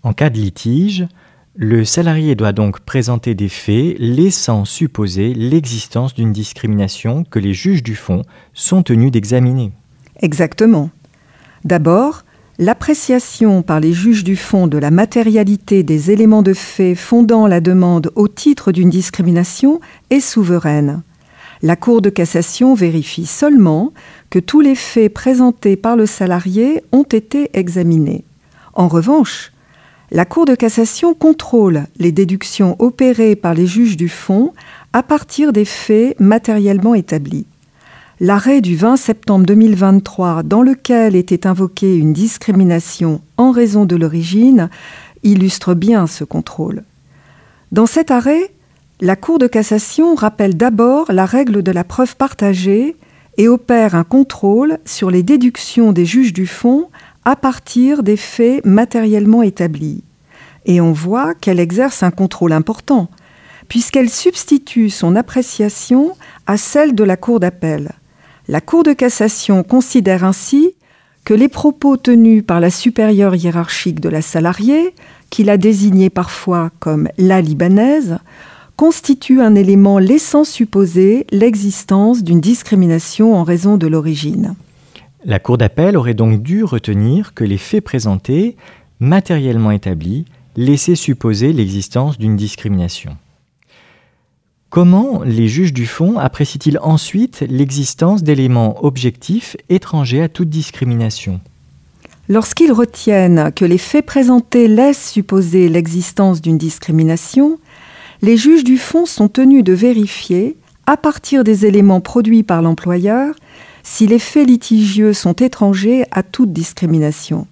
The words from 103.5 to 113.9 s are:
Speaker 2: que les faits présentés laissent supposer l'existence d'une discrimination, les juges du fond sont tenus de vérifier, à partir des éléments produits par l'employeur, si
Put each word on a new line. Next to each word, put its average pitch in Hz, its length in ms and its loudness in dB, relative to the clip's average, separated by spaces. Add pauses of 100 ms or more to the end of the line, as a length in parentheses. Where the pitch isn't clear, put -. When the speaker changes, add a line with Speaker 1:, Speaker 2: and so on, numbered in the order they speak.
Speaker 2:
que 180 140 -2
les 175 140 2
faits - 280 -2
présentés 247 600 2
laissent 269 420 2
supposer 185 580 0
l'existence 175 720 -2
d'une 160 180 0
discrimination, 165 1000 0 (640)
les 226 140 4
juges 285 280 4
du 254 140 2
fond 339 260 -2
sont 208 240 0
tenus 262 360 4
de 185 80 2
vérifier, 214 840 -2 (300)
à 285 100 2
partir 277 480 -2
des 208 220 2
éléments 196 340 4
produits 220 420 0
par 170 200 -2
l'employeur, 190 720 -2 (500)
si - 220 0